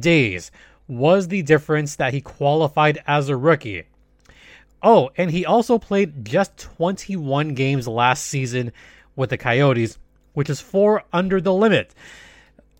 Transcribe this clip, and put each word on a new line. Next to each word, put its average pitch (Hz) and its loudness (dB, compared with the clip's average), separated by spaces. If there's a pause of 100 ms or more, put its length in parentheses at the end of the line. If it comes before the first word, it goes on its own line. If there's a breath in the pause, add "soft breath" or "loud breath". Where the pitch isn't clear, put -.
days 123 2 (380 soft breath)
was 165 2
the 190 -4
difference 151 0
that 131 -2
he 139 -4
qualified 151 0
as 147 0
a 143 -2
rookie. 123 -2 (960 soft breath)
Oh, 190 6
and 180 -2
he 170 -2
also 226 2
played 175 -4
just 156 -2
twenty-one 156 -4
games 135 -2
last 120 0
season 123 -4 (420 soft breath)
with 131 -4
the 127 -6
Coyotes, 120 0 (360)
which 143 -4
is 139 -6
four 208 0
under 185 0
the 185 0
limit. 190 2 (840 loud breath)